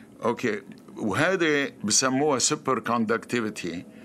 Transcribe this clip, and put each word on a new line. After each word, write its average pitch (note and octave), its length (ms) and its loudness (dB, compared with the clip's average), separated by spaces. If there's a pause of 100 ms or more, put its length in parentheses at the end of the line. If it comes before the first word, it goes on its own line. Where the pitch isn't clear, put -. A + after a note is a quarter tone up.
(240)
اوكي، A2 380 0 (340)
وهذه D3 760 2 (120)
بسموها C3 560 2
سوبر C#3 400 2
كوندكتيفيتي، A2 1040 -2 (200)